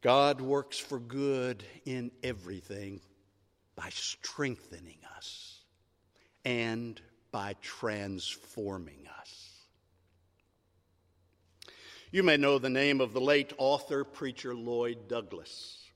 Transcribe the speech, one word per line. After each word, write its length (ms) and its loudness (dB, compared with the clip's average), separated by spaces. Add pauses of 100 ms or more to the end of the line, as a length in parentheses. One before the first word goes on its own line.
God 400 6
works 360 0
for 220 -6
good 640 -2 (220)
in 260 -4 (120)
everything 760 -8 (720)
by 140 -10
strengthening 1080 -8 (180)
us 420 -16 (880)
and 540 -2 (320)
by 300 -4
transforming 1500 -6 (120)
us. 300 -20 (2500)
You 100 2
may 160 8
know 220 6
the 100 -2
name 320 4
of 120 0
the 80 2
late 360 4
author, 460 2
preacher 500 -8
Lloyd 540 -2
Douglas. 720 -8 (160)